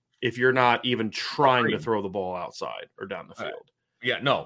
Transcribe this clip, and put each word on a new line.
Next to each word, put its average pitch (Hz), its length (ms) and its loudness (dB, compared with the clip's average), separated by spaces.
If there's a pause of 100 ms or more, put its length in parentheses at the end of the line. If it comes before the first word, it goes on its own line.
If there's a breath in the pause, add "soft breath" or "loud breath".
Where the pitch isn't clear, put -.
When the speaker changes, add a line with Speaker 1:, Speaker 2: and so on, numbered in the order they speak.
(220)
Speaker 1:
if 110 140 -2
you're 127 160 4
not 123 320 4
even 113 260 0
trying 127 540 2
to 110 120 2
Speaker 2:
Agreed. - 60 -8
Speaker 1:
throw 110 200 0
the 98 80 -6
ball 92 260 -4
outside 58 520 -10 (100)
or 98 80 -10
down 92 200 -10
the - 60 -20 (100)
Speaker 2:
Uh, 80 60 -6
Speaker 1:
field. - 220 -14 (320)
Speaker 2:
yeah, 120 180 0
no, 110 240 0